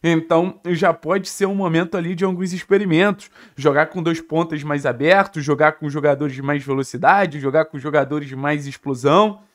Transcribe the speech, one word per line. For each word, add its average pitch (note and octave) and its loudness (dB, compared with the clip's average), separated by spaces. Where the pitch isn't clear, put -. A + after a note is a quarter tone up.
Então E3 0
já F3 0
pode F#3 -4
ser - -4
um G3 -2
momento E3+ -2
ali E3+ -4
de F3 -4
alguns F#3 -2
experimentos, F#3+ 0
jogar D3 2
com F3 -6
dois E3 -2
pontas D#3+ -4
mais D3 -4
abertos, D3+ 2
jogar D3+ 4
com D#3 -6
jogadores C#3+ 0
de C3+ -12
mais C#3+ -4
velocidade, C#3 0
jogar C#3 2
com D3 -12
jogadores D3 -2
de C3 -12
mais C#3+ -4
explosão. C#3+ 0